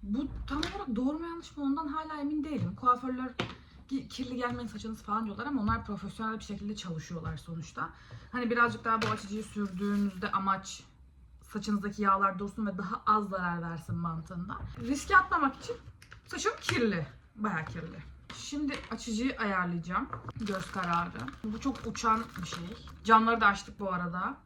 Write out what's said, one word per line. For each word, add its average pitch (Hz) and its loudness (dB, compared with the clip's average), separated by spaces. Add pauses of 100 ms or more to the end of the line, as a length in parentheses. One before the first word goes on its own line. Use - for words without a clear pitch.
Bu 226 0 (200)
tam 277 -2
olarak 311 -2
doğru 269 0
mu 330 -6
yanlış 339 -10
mı 285 -4
ondan 285 0
hala 311 -4
emin 294 -2
değilim. 208 -2
Kuaförler 254 2 (580)
ki 269 -4
kirli 247 -6
gelmeyin 240 -2
saçınız 220 -8
falan 220 -2
diyorlar 208 -4
ama 277 0
onlar 220 2
profesyonel 214 -4
bir - -12
şekilde 208 -6
çalışıyorlar 160 -6
sonuçta. 165 -6 (420)
Hani 240 0
birazcık 233 4
daha 226 4
bu 220 2
açıcıyı 214 -2
sürdüğünüzde 202 0
amaç 196 0 (600)
saçınızdaki 208 -2
yağlar 196 6
dursun 202 -2
ve 185 -2
daha 196 -2
az 214 6
zarar 175 0
versin 170 -4
mantığında. 170 -4 (220)
Riske 277 6
atmamak 330 6
için 480 -4 (520)
saçım - 0
kirli. 196 2 (280)
Bayağı 190 -2
kirli. 165 -10 (320)
Şimdi 285 -4 (160)
açıcıyı 226 -2
ayarlayacağım. 180 0 (340)
Göz 196 -4
kararı. 175 0 (260)
Bu 220 -4
çok 254 -4
uçan 220 2 (180)
bir 170 -6
şey. 175 -8 (260)
Camları 226 8
da 214 10
açtık - 2
bu 196 0
arada. 180 -2